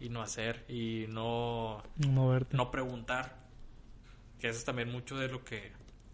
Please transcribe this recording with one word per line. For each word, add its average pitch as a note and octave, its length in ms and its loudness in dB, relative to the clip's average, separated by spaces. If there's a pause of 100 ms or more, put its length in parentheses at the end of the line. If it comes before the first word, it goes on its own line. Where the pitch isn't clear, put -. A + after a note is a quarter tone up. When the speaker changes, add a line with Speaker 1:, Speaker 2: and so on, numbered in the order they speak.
Speaker 1:
y B2 100 -6
no A#2 120 -2
hacer, A#2 460 -2
y A2+ 400 -2
no A2+ 720 0 (140)
Speaker 2:
No D3 120 6
moverte. C3 480 6
Speaker 1:
no B2+ 140 4
preguntar. B2+ 720 -2 (960)
Que A#2 100 0
eso A#2 100 0
es A#2 60 -6
también A#2+ 260 0
mucho B2 260 -4
de C3 120 0
lo B2+ 160 -6
que, G2+ 280 -8 (420)